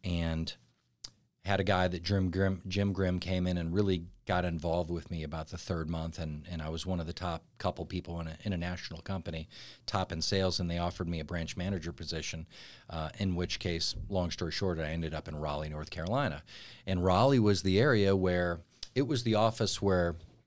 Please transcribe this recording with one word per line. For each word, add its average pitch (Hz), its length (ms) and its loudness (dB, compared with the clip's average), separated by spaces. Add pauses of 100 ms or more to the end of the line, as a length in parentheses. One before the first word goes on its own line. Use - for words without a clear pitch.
and 82 500 0 (920)
had 98 160 2
a 92 40 2
guy 92 240 4
that 85 140 -2
Jim 92 280 2
Grimm, 95 360 2
Jim 98 260 0
Grimm 92 280 2
came 92 260 0
in 90 100 2
and 82 160 -2
really 95 300 4 (240)
got 90 180 2
involved 85 460 0
with 82 220 -4
me 82 100 -4
about 78 260 -6
the - 80 -10
third 82 320 -4
month. 82 300 -4
And, 76 320 -6
and 82 100 -6
I 78 100 -6
was 80 140 -6
one 92 140 -2
of 80 80 -4
the 85 60 -8
top 87 320 -6 (120)
couple 82 300 -4
people 85 340 -6
in 82 60 -6
a, 80 160 -8
in 101 100 -2
a 90 40 0
national 87 440 -6
company, 82 480 -6 (380)
top 95 240 -2
in 80 100 -4
sales. 95 380 2
And 87 100 0
they 85 100 -2
offered 87 300 -2
me 85 120 -2
a 76 40 -4
branch 82 320 -6
manager 87 360 -4
position, 82 540 -6 (440)
uh, 78 280 -4
in 92 180 0
which 87 240 -2
case, 82 340 -2 (140)
long 90 240 0
story 82 180 -4
short, 87 300 0
I 78 100 -2
ended 80 240 -2
up 76 140 -6
in 76 80 -8
Raleigh, 76 320 -4
North 76 220 -8
Carolina. 90 520 -2 (420)
And 92 180 0
Raleigh 110 360 6
was 104 240 6
the 95 160 6
area 107 380 6
where, 90 440 2 (360)
it 139 100 2
was 131 160 0
the 110 140 4
office 110 440 2
where 87 360 4 (300)